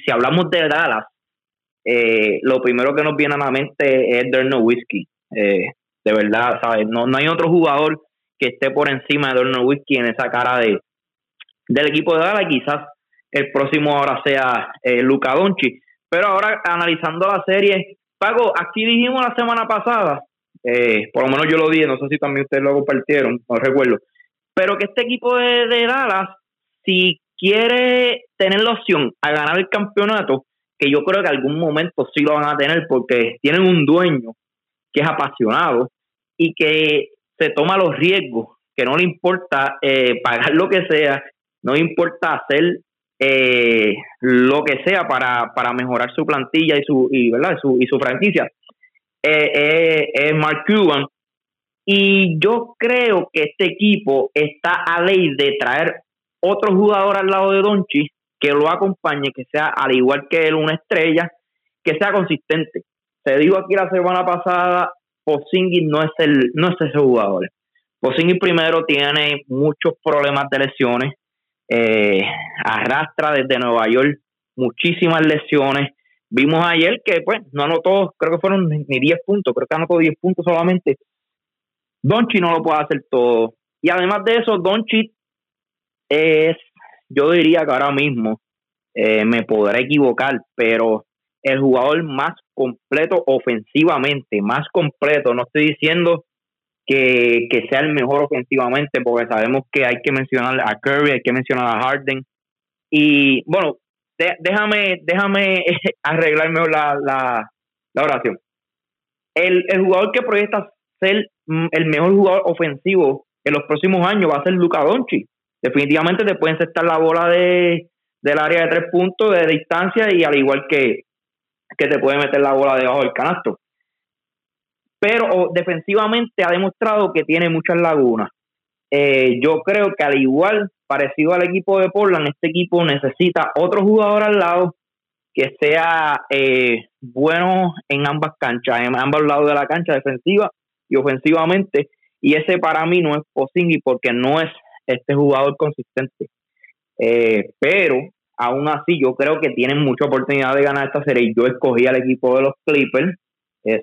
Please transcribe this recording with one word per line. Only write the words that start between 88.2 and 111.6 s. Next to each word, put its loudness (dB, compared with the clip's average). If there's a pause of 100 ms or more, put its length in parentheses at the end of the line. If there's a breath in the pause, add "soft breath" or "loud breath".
eh, 0
me 0
podré 0
equivocar, 0 (160)
pero 0 (400)
el 0
jugador 2
más -6 (220)
completo -2
ofensivamente, -2
más -4
completo, 0
no -2
estoy 0
diciendo 0 (600)
que, 2
que -2
sea 0
el -2
mejor 0
ofensivamente, -2
porque -2
sabemos -2
que 0
hay 0
que -2
mencionar -2
a -4
Curry, 0
hay -2
que -2
mencionar -2
a -2
Harden, -4 (640)
y 2
bueno, -2 (420)
de-, -2
déjame, 0
déjame 0
<laughs> -4
arreglar 0
mejor 0
la, 0
la, -2 (440)
la -2
oración. -2 (960)
El, 0
el 0
jugador 2
que 0
proyecta -2 (320)
ser 0 (180)
mm, -2